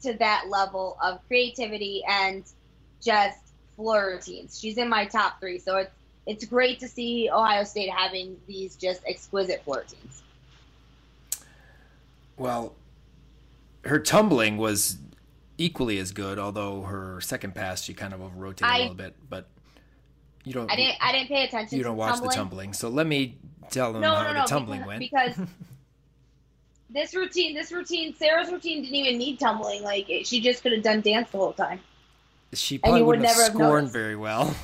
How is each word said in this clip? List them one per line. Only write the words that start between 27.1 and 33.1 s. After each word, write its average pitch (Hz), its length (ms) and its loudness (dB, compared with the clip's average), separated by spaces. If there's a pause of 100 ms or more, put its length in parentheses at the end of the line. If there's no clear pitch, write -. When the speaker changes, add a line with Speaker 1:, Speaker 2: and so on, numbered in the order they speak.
Speaker 1:
routine, 359 380 0
this 330 180 -8
routine, 339 420 -6
Sarah's 320 380 4
routine 330 300 -4
didn't 254 140 -6
even 262 220 2
need 247 220 -4
tumbling. 208 440 0
Like, 202 260 -2
it, - 180 -4
she 240 120 0
just 247 240 2
could 247 80 2
have 220 120 2
done 214 180 4
dance 214 300 2
the 202 60 -4
whole 185 160 2
time. 185 260 -4 (720)
Speaker 2:
She - 220 -4
Speaker 1:
And 131 80 -2
Speaker 2:
probably 226 160 8
Speaker 1:
you 156 60 8
would 226 140 6